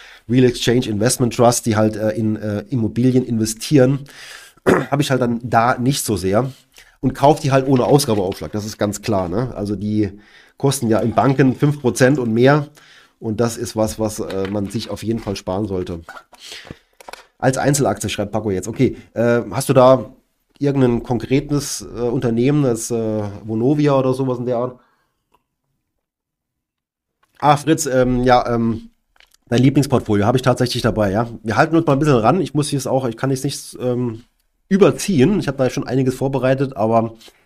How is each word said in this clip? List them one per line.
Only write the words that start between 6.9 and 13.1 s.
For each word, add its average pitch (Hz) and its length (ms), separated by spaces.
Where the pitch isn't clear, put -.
und 131 140
kaufe 147 260
die 135 100
halt 135 160
ohne 127 180
Ausgabeaufschlag. 101 680
Das 104 120
ist 107 140
ganz 101 240
klar, 95 260
ne? 117 280
Also 101 200
die 104 440
kosten 135 300
ja 107 120
in 110 160
Banken 131 400
fünf 147 260
Prozent 131 380
und 117 120
mehr. 139 360